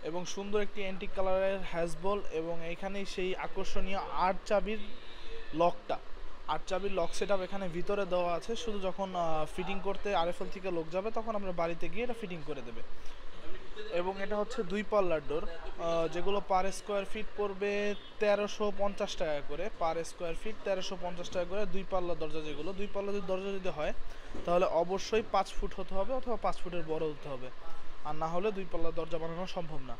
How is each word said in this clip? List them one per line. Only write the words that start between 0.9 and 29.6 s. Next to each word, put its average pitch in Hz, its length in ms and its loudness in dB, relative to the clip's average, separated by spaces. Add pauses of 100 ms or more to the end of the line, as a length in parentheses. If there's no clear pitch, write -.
কালারের 190 420 2 (120)
হ্যাজবল 175 480 0 (200)
এবং 170 160 -2 (160)
এইখানেই 196 420 -4
সেই 185 180 -2 (140)
আকর্ষণীয় 196 560 4 (260)
আট 190 100 2 (120)
চাবির 208 320 2 (800)
লকটা, 170 360 0 (560)
আট 156 160 -2
চাবির 190 300 0
লক 170 180 2
সেটআপ 196 300 2
এখানে 196 180 -2 (120)
ভিতরে 202 260 0 (100)
দেওয়া 175 240 2
আছে। 165 140 -4 (120)
শুধু 208 240 -2
যখন, 190 280 -2
আহ, 156 300 4 (100)
ফিটিং 185 220 -2 (100)
করতে 196 200 0 (140)
আরএফএল 180 340 0
থেকে 190 220 -4
লোক 160 180 -4
যাবে, 196 220 -2
তখন 226 220 -2
আমরা 190 220 -2
বাড়িতে 170 320 2
গিয়ে 233 120 2
এটা 240 160 0
ফিটিং 175 180 -6 (100)
করে 139 180 -4
দেবে। 113 160 0 (1160)
এবং 185 140 -2 (100)
এটা 196 180 0
হচ্ছে 208 180 -2 (120)
দুই 208 200 -2
পাল্লার 180 380 4
ডোর, 160 180 0
আহ, 165 640 -2
যেগুলো 196 260 4 (120)
per 185 140 4 (140)
square 202 340 -4
feet 214 140 0 (100)
পড়বে 202 340 -2 (480)
তেরোশো 208 460 2 (160)
পঞ্চাশ 196 300 0 (100)
টাকা 151 180 0 (100)
করে, 147 160 -2 (160)
per 165 140 0 (160)
square 165 300 -4
feet 214 240 -2
তেরোশো 190 380 -2
পঞ্চাশ 175 300 -4
টাকা 175 180 -2
করে 208 100 2 (120)
দুই 202 180 4
পাল্লার 180 300 2
দরজা। 156 260 2
যেগুলো 151 220 -2 (100)
দুই 202 140 0
পাল্লার 196 220 -2
যদি 196 160 -2
দরজা 190 260 -2
যদি 185 200 0
হয়, 165 160 0 (520)
তাহলে 175 200 4 (180)
অবশ্যই 196 400 0 (100)
পাঁচ 190 140 2 (100)
ফুট - 220 2
হতে 185 180 -2
হবে 202 220 4
অথবা - 260 0
পাঁচ 180 160 2
ফুটের 175 300 2
বড় 156 200 0
হতে 143 220 -8
হবে, 127 160 -4 (580)
আর 156 140 2
না 160 120 0
হলে 190 240 2
দুই 190 140 -2
পাল্লার 170 280 6
দরজা 160 240 0
বানানো 165 220 -2 (120)
সম্ভব 156 320 0